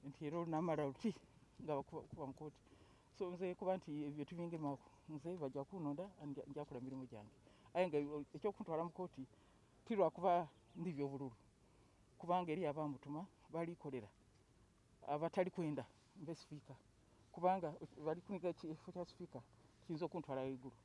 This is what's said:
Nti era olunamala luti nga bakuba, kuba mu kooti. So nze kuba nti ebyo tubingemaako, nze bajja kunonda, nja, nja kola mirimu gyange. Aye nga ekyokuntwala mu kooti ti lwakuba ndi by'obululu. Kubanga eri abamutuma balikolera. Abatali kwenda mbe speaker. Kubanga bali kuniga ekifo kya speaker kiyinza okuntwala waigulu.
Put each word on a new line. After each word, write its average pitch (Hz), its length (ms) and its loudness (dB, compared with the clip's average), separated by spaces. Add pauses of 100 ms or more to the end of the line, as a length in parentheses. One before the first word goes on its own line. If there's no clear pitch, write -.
Nti 143 220 -8
era 156 120 0
olunamala 160 480 4
luti 139 280 2 (480)
nga 151 140 2
bakuba, 139 260 -4
kuba 160 240 -6
mu 135 60 -6
kooti. 151 300 -10 (560)
So 185 120 0
nze 180 240 -2
kuba 185 220 2
nti 151 320 -2
ebyo 147 160 -4
tubingemaako, 165 680 -2 (180)
nze 156 280 -6
bajja 139 280 0
kunonda, 160 440 -2 (160)
nja, 139 240 -4
nja 143 160 -6
kola 139 160 -6
mirimu 131 260 -6
gyange. 107 240 -12 (440)
Aye 185 140 6
nga 147 100 4 (360)
ekyokuntwala 165 500 0
mu 175 60 -2
kooti 180 360 -6 (580)
ti 240 100 0
lwakuba 175 540 6 (280)
ndi 180 160 -2
by'obululu. 139 440 -2 (840)
Kubanga 175 340 4
eri 170 140 2
abamutuma 147 600 -2 (260)
balikolera. 156 560 -4 (1000)
Abatali 165 440 4
kwenda 151 340 0 (320)
mbe 165 180 -6
speaker. 143 420 -14 (560)
Kubanga 175 420 4 (300)
bali 160 160 2
kuniga 180 280 0
ekifo 165 440 -4
kya 180 120 -4
speaker 160 380 -12 (420)
kiyinza 165 220 0
okuntwala 143 340 0
waigulu. 131 440 -4